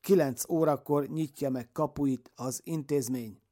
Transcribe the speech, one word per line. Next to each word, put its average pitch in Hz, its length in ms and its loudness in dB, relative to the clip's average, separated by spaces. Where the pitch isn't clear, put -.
kilenc 151 500 2
órakor 147 560 2
nyitja 151 440 -4
meg 127 220 -4
kapuit 143 640 -2
az 123 300 -6
intézmény. 131 760 -4